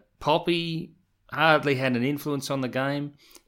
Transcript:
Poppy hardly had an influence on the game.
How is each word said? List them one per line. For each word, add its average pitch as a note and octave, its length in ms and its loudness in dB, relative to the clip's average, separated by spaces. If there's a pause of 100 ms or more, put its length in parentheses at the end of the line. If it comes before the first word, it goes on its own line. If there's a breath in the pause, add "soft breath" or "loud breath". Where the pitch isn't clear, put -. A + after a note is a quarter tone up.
(180)
Poppy E3 760 0 (380)
hardly D3 420 4
had C3 220 0
an A#2+ 80 0
influence C#3+ 460 -4
on C3+ 100 -4
the B2+ 80 -4
game. C#3+ 460 -4 (340 loud breath)